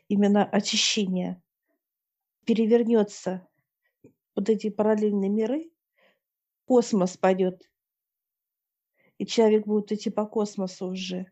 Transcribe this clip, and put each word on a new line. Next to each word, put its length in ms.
именно 380
очищение. 960
Перевернется 1040
вот 140
эти 200
параллельные 600
миры, 420
космос 500
пойдет, 520
и 80
человек 400
будет 260
идти 180
по 160
космосу 640
уже. 440